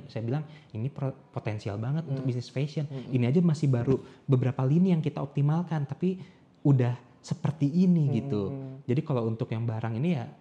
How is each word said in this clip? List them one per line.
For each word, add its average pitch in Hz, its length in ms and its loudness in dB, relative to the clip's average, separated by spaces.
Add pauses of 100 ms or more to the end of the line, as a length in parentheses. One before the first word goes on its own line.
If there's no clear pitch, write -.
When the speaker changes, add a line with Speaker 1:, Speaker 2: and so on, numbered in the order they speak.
(140)
Speaker 1:
saya 110 80 -6
bilang 127 220 -2 (340)
ini 123 160 -4
pro-, 135 240 -6 (160)
potensial 107 480 -6
banget 143 240 -2
untuk 135 160 -4
Speaker 2:
Hmm. 131 80 -2
Speaker 1:
bisnis 120 240 -4
fashion. 147 320 -4
Speaker 2:
Hmm. 131 320 -4
Speaker 1:
Ini 120 160 4
aja 180 80 6
masih 160 240 4
baru 127 320 4 (320)
beberapa 127 320 2
lini 170 320 4
yang 160 80 2
kita 147 240 -4
optimalkan, 151 640 0
tapi 185 320 -2 (400)
udah 123 320 4 (300)
seperti - 420 -2
ini 165 460 4
Speaker 2:
Hmm, - 20 2
Speaker 1:
gitu. 110 280 0 (120)
Speaker 2:
hmm. 135 220 -10 (100)
Speaker 1:
Jadi 127 160 2
kalau 123 240 0
untuk 113 240 -2
yang 113 160 -2
barang 113 320 -4
ini 151 240 0
ya, 139 80 -10 (120)